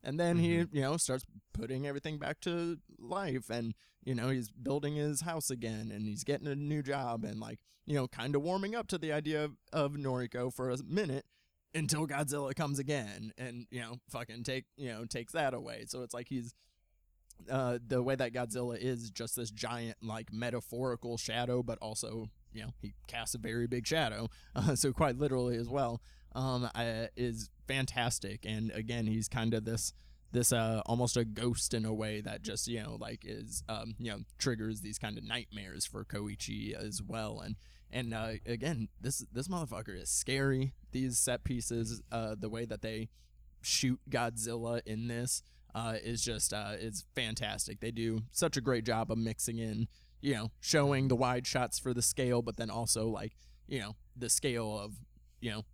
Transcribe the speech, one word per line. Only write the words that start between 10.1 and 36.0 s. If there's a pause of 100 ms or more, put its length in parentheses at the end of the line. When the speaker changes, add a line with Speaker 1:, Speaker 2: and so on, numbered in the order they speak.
Speaker 1:
for
a
minute (480)
until
Godzilla
comes
again
and,
you
know, (120)
fucking
take, (120)
you
know,
takes
that
away.
So
it's
like
he's, (960)
uh,
the
way
that
Godzilla
is
just
this
giant,
like,
metaphorical
shadow,
but
also, (220)
you
know,
he (140)
casts
a
very
big
shadow, (120)
<laughs>
uh,
so
quite
literally
as
well, (340)
um,
uh, (100)
is (180)
fantastic.
And
again,
he's
kinda
this, (380)
this,
uh,
almost
a
ghost
in
a
way
that
just,
you
know,
like,
is,
um,
you
know, (180)
triggers
these
kind
of
nightmares
for